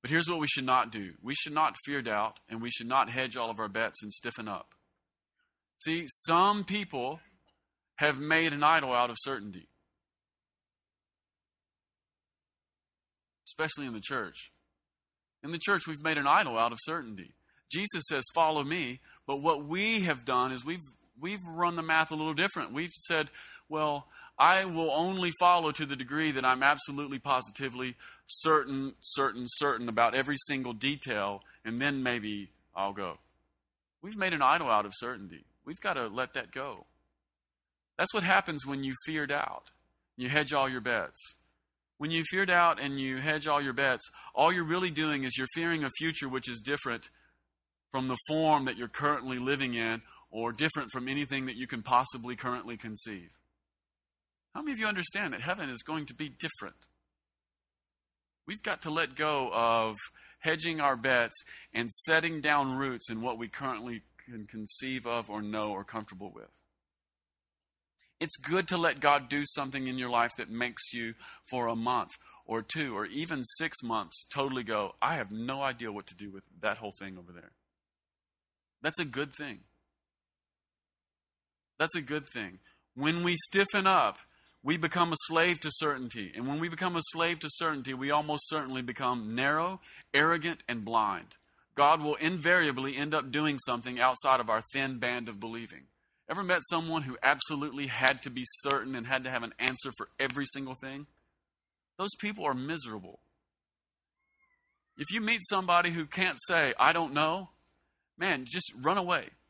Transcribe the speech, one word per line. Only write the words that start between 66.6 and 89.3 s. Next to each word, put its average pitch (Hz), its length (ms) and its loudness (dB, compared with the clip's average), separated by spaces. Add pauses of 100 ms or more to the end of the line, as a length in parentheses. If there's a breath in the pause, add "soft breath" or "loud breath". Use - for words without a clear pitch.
It's 160 160 0
good 160 320 0
to 180 100 0
let 156 220 2
God 143 280 6
do 143 160 0
something 135 440 -4
in 127 100 -6
your 127 100 -4
life 120 300 4
that 110 100 -8
makes 120 440 -4
you, 117 220 -6 (360 loud breath)
for 123 160 0
a 117 80 0
month 117 380 0 (340 loud breath)
or 113 160 -2
two 131 340 -4
or 101 100 -2
even 139 380 -4
six - 380 -2
months, 110 500 -4
totally 135 300 -2
go, 104 400 -2
"I 156 140 2
have 104 160 -6
no 123 280 -6
idea 120 320 -4
what 101 140 -10
to 92 80 -16
do 101 160 -14
with 95 140 -18 (160)
that 107 180 0
whole 107 200 -10
thing 95 200 -12
over 87 140 -20
there." 87 200 -20 (1300)
That's 156 200 -2
a 165 40 0
good 135 300 -4
thing. 139 300 -12 (2000)
That's 160 200 0
a 165 40 0
good 143 280 -6
thing. 95 320 -10 (340 soft breath)
When 160 300 0
we 175 120 2
stiffen 190 500 2
up, 147 340 4 (420 soft breath)
we 156 140 0
become 170 360 2
a 151 40 2 (100)
slave 165 340 4
to 156 120 -2
certainty. 127 640 -2
And 120 120 -6
when 147 140 -2
we 170 80 -2
become 175 280 -4
a 160 60 0
slave 165 380 0
to 151 100 -6
certainty, 139 440 -2
we 139 180 -2
almost 151 360 2
certainly 131 320 -2
become 123 540 -2